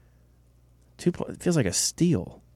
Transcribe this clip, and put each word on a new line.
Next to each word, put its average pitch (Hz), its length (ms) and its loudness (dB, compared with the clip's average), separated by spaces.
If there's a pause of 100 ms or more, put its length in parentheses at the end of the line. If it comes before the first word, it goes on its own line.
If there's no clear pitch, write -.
(960)
Two - 160 0
point, - 180 -6
it - 120 -14
feels 175 140 2
like 123 100 4
a 87 60 -2
steal, - 680 0 (140)